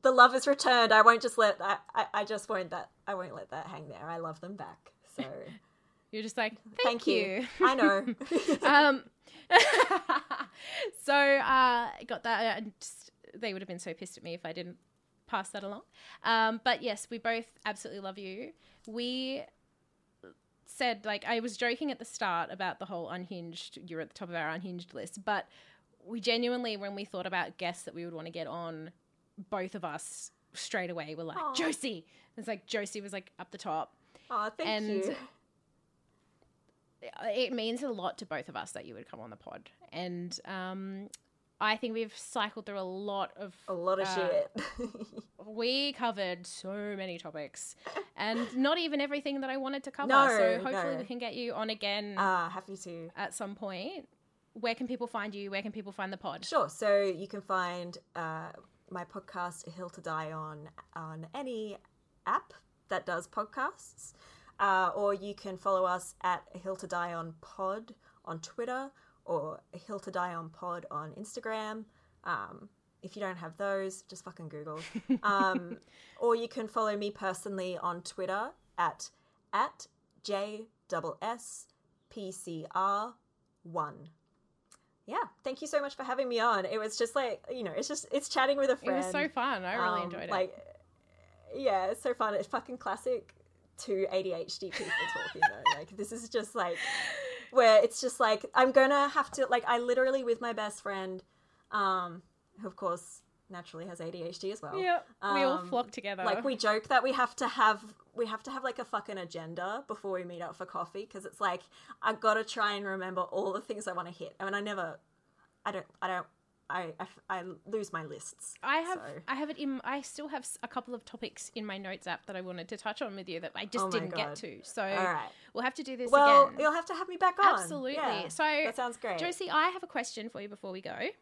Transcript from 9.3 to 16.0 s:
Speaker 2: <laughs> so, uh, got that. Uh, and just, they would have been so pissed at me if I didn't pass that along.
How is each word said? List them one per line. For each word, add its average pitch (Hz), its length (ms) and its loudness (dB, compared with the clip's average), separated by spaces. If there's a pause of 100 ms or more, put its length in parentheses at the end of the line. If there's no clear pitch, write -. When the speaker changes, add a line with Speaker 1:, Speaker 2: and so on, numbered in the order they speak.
Speaker 2:
<laughs> - 1500 4
so, 277 100 4
uh, 262 720 6 (180)
got 208 180 -4
that. 226 160 2
Uh, 220 180 2
and 214 220 -6
just, - 300 -16 (240)
they 214 200 -4
would 190 80 -6
have 190 60 -12
been 175 100 -8
so 165 160 -8
pissed - 240 -14
at - 40 -20
me 170 120 -8
if 175 100 -14
I 165 80 -6
didn't 175 240 -10 (500)
pass 196 240 -4
that 202 140 -8
along. 202 160 -8 (420)